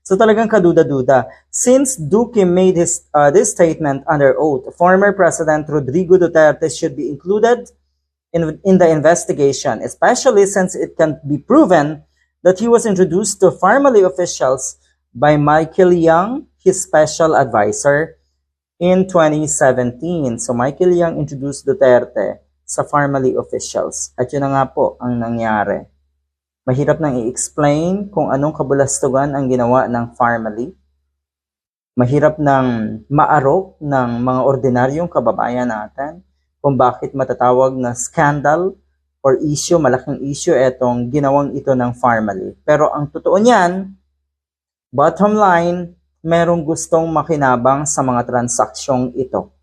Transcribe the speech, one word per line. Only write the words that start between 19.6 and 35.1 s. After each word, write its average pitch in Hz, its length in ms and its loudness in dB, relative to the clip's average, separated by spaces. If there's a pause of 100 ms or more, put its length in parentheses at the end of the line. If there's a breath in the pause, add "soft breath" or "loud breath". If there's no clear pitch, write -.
So - 160 -6
Michael 143 400 0
Young 170 240 0
introduced 143 480 -8
Duterte 123 760 0 (240)
sa - 160 -6
Farmally 139 560 0
officials. - 800 -8
At 127 160 -4
yun 139 80 -2
na 139 80 -2
nga 135 160 0
po - 320 -4
ang 123 160 -6
nangyari. 110 640 -2 (880)
Mahirap 143 320 0
nang 147 240 -2
i-explain 156 880 -2
kung - 220 -2
anong 143 180 -2
kabulastugan 139 800 -2
ang 139 160 -4
ginawa 123 400 0
ng 120 320 -6
Farmally. 117 560 -4 (1200)
Mahirap 143 400 0
nang 127 720 -2
maarok 147 720 0
ng 135 300 -2 (100)
mga 127 240 0
ordinaryong 131 640 0
kababayan 120 640 -2